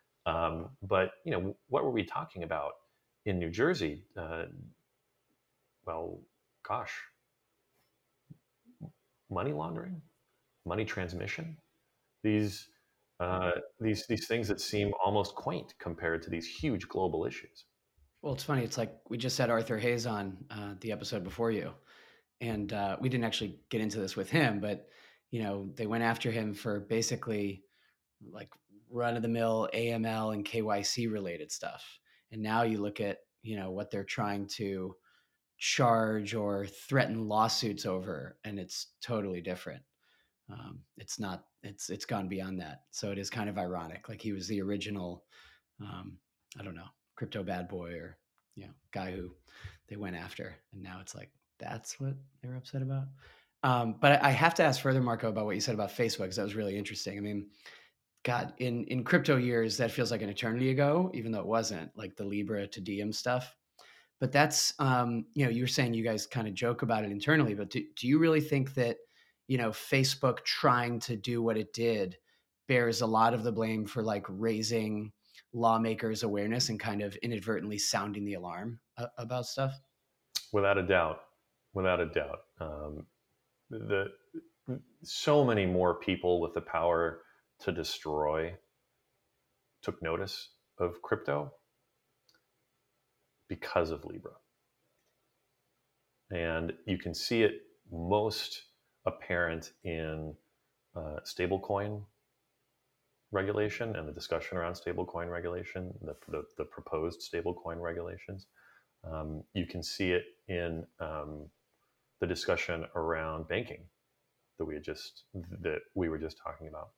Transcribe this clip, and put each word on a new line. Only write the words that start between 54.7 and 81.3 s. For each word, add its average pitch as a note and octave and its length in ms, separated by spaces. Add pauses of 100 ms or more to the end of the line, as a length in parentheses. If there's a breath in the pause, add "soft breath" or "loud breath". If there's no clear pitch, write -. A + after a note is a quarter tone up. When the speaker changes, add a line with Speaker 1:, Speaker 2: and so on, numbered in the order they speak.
Speaker 2:
further, C3 200
Marco, A#2 280
about G#2+ 160
what G#2+ 100
you G#2+ 60
said A2+ 140
about G#2 160
Facebook, A2 340
'cause F#2 100
that G#2 80
was G2+ 120
really G#2 200
interesting. G2+ 420
I G2+ 40
mean, G2+ 260 (760 loud breath)
God, - 360
in, B2 260
in B2+ 180
crypto D3 340
years, A#2 400
that A#2 120
feels A2+ 220
like A#2+ 100
an G#2 80
eternity A#2 400
ago, D3 460
even A#2 160
though A2 80
it F2 60
wasn't, G#2 520
like, G2+ 180
the - 80
Libra G2+ 440
to - 120
Diem G#2 320
stuff. B2 440 (640 loud breath)
But C3 120
that's, D3+ 460
um, B2 560
you C#3+ 100
know, B2 60
you A#2 140
were B2+ 40
saying A#2+ 280
you A2+ 80
guys A2 240
kind A2 200
of G2+ 60
joke A#2 300
about A2 200
it G#2 60
internally, A2+ 460
but G2+ 160
do, - 120 (120)
do - 120
you D3 120
really D#3+ 220
think C3+ 340
that, A#2 220 (500 soft breath)
you C3 100
know, A2+ 140
Facebook C3+ 720
trying B2 560
to A#2 160
do A#2+ 260
what A2+ 160
it A2 160
did A2 440 (500)
bears A#2+ 340
a A#2+ 60
lot A2+ 260
of A2 100
the A#2 80
blame A2 360
for, A2+ 160
like, G#2 260
raising G#2+ 800 (400 loud breath)
lawmakers' A2+ 680
awareness G#2+ 480
and G#2+ 100
kind G#2 220
of G2+ 160
inadvertently G#2 640
sounding G#2 440
the G2+ 120
alarm F2+ 440 (180)
a-, A#2+ 200
about A#2+ 300
stuff? C3+ 260 (800)
Speaker 1:
Without G2+ 240
a F#2+ 60
doubt, F2 380 (520)